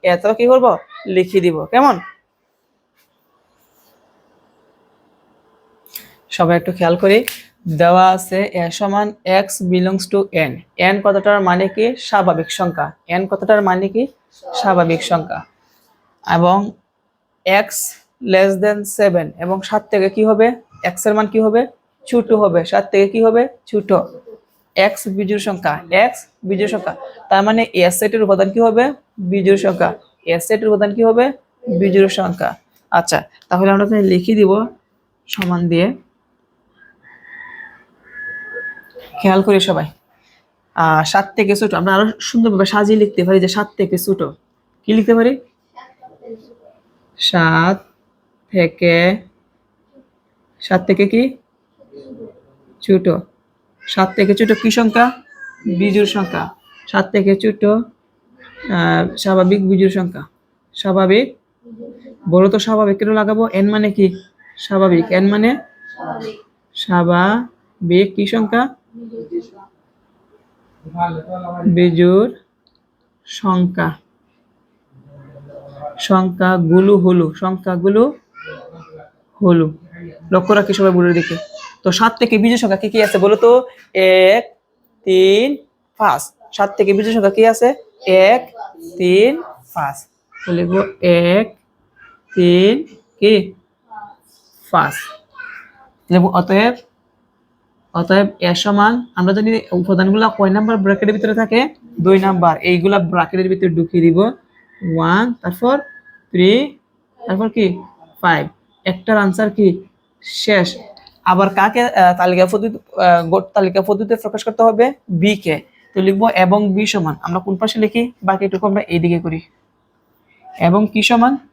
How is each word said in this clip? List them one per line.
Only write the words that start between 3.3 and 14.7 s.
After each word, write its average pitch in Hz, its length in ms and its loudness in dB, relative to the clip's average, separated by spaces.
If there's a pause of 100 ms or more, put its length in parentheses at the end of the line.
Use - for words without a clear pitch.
সবাই 170 280 0
একটু 170 140 -6
খেয়াল 175 240 -2
করি, 196 300 0 (420)
দেওয়া 175 420 4
আছে 185 300 -2 (140)
এ 170 180 -4
সমান 202 360 -2 (180)
x 190 220 0 (160)
belongs 185 480 0
to 202 80 0 (300)
n। - 20 -10 (260)
n 190 240 2
কথাটার 202 400 2
মানে 185 260 0
কি? 220 300 -2
স্বাভাবিক 175 540 -2
সংখ্যা। 175 400 -4 (180)
n 185 180 -2
কথাটার 202 340 0
মানে 190 260 -2
কি? 220 200 -4 (480)
স্বাভাবিক 170 480 0